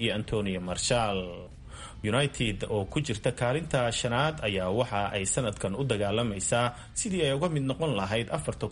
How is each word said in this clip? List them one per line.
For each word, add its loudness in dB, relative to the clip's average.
iyo 2
Antonio 0
Martial. 0
United 2
oo 2
ku -4
jirta 0
kaalinta 0
shanaad 0
ayaa 0
waxa 0
ay 0
sanadkan 0
u -2
dagaalamaysaa 2
sidii 0
ay 2
uga 2
mid 2
noqon 0
lahayd 0
afarta -2